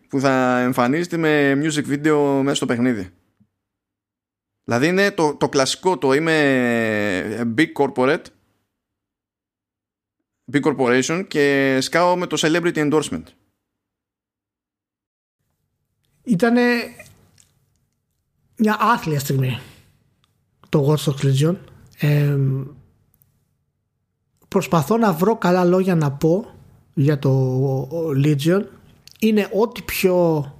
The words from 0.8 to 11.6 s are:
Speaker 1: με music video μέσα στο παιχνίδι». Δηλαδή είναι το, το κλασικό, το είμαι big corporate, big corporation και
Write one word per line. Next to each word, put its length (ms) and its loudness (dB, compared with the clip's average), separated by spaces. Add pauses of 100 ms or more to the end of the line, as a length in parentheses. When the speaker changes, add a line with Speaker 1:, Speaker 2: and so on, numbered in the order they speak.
Speaker 1:
με 460 2
music 280 -2
video 520 0
μέσα 140 0
στο 100 -4
παιχνίδι». 420 -2 (1600)
Δηλαδή 220 0
είναι 240 2
το, 240 -2
το 140 -2
κλασικό, 500 -2
το 140 2
είμαι 1400 0
big 100 2 (100)
corporate, 480 0 (2250)
big 100 0
corporation 680 0
και 520 0